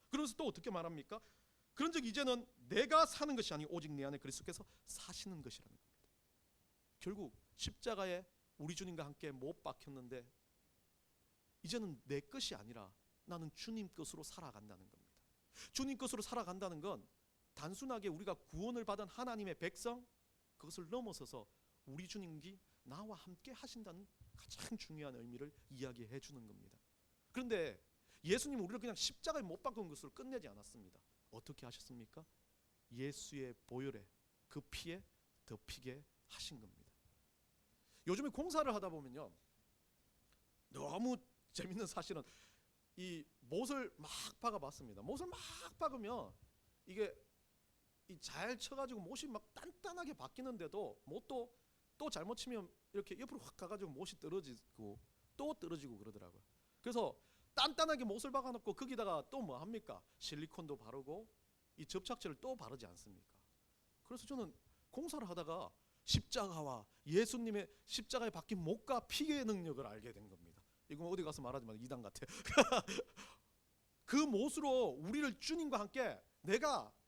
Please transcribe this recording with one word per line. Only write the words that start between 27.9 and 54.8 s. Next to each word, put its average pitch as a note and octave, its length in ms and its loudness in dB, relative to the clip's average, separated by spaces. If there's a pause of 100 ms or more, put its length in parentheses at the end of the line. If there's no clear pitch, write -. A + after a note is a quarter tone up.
예수님은 A#3+ 420 4
우리를 G#3 160 -2
그냥 A#3 140 -4
십자가에 - 480 0
못 F3+ 200 -6
박은 G#3+ 260 -2
것으로 C#3+ 220 -10
끝내지 B3 380 -6
않았습니다. G2+ 520 -16 (300)
어떻게 B2 360 -12
하셨습니까? A#2+ 580 -12 (680)
예수의 C3 640 -4 (120)
보혈에, B2 400 -4 (420)
그 D3 140 -6
피에 E3+ 400 -6 (420)
덮이게 B2+ 580 -8 (260)
하신 - 320 -8
겁니다. G2 240 -18 (1200)
요즘에 A3 220 2
공사를 D4+ 460 4
하다 F#3+ 140 0
보면요, C#3 440 -6 (1400)
너무 E3+ 460 2 (360)
재밌는 F#3 340 -2
사실은 - 360 -2 (760)
이 F3+ 280 -4 (160)
못을 A#3 560 0
막 D3+ 140 -10 (300)
박아봤습니다. C#3 640 -2
못을 C4+ 240 -2
막 F4+ 120 -8 (400)
박으면 A#3 540 0 (540)
이게 G3 280 2 (960)
이 F3 120 -12
잘 A3 380 -2
쳐가지고 C4 420 -4
못이 G#3+ 260 -6
막 A3 160 -4 (120)
단단하게 F4 600 -8
박히는데도 F#3 920 -4
못도 A#3+ 460 -4 (460)
또 D4+ 140 -2
잘못 F#3 260 0
치면 A3 320 -2 (240)
이렇게 G3 260 -2
옆으로 A#3+ 220 -6
확 - 160 -14
가가지고 F#3 340 -4
못이 D3+ 300 -6
떨어지고 C3 800 -6 (360)